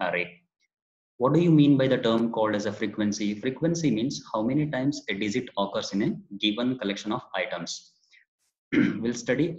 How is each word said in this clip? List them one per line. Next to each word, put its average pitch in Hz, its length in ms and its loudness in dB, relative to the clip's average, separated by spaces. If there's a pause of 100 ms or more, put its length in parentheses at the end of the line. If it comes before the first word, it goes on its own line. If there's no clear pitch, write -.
array. 87 400 -4 (760)
What 135 160 2
do 160 60 6
you 175 120 6
mean 143 260 8
by 135 100 4
the 127 120 2
term 113 320 2
called 107 240 0
as 104 100 -2
a 101 80 -2
frequency? 104 680 -2
Frequency 156 520 0
means 117 320 -2 (100)
how 110 80 -2
many 139 300 0
times 135 360 -2
a 107 60 -4
digit 104 420 -2
occurs 101 380 -4
in 101 80 0
a - 380 -4
given 120 400 0
collection 101 320 -4
of 127 100 -4 (140)
items. 87 560 -6 (840)
<clears throat> - 0 -
We'll 110 400 0
study 139 460 -2